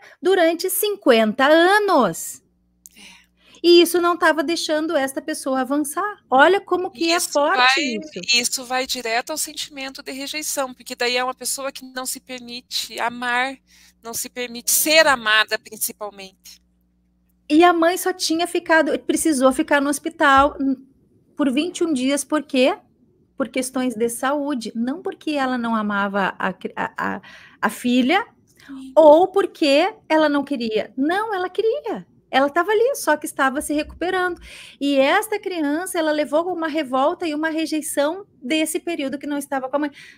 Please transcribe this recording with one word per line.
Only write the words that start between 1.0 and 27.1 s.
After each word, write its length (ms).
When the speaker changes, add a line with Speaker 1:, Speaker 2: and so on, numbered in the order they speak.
Speaker 1:
anos." 960
Speaker 2:
É. 260
Speaker 1:
E 220
isso 180
não 160
tava 280
deixando 520
esta 240
pessoa 420
avançar. 680
Olha 300
como 320
que 180
é 60
Speaker 2:
Isso 160
Speaker 1:
forte 240
Speaker 2:
vai, 260
Speaker 1:
isso. 380
Speaker 2:
isso 300
vai 220
direto 440
ao 60
sentimento 640
de 120
rejeição, 600
porque 220
daí 220
é 80
uma 100
pessoa 380
que 120
não 220
se 140
permite 800
amar, 580
não 120
se 140
permite 420
ser 360
amada, 520
principalmente. 1040
Speaker 1:
E 140
a 100
mãe 240
só 160
tinha 360
ficado, 520
precisou 520
ficar 280
no 100
hospital, 720
hum, 280
por 160
vinte 260
e 60
um 80
dias, 320
por 180
quê? 340
Por 120
questões 460
de 140
saúde, 640
não 280
porque 300
ela 240
não 180
amava 640
a 140
cri-, 220
a, 420